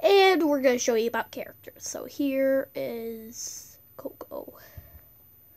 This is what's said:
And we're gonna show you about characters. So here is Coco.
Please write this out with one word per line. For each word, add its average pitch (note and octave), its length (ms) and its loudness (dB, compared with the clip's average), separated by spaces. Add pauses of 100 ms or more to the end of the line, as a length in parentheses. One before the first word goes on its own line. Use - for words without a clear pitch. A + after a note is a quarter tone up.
And F#4+ 440 6
we're C#4+ 140 2
gonna B3+ 180 4
show B3 160 0
you A3+ 140 0
about A3+ 220 -4
characters. - 580 -16
So - 160 -10
here C4+ 720 0
is A#3 1040 -12 (180)
Coco. - 560 -14 (1040)